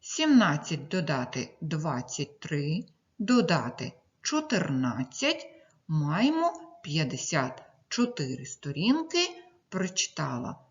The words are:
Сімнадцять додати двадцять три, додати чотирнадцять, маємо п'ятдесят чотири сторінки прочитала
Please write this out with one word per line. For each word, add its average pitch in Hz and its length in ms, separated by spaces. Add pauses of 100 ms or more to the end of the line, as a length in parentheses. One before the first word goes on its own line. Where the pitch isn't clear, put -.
Сімнадцять 180 840
додати 139 720
двадцять 151 760
три, 151 460 (340)
додати 180 760 (280)
чотирнадцять, 254 1300 (400)
маємо 226 960
п'ятдесят 143 800 (240)
чотири 143 580
сторінки 320 1000 (260)
прочитала 147 920 (120)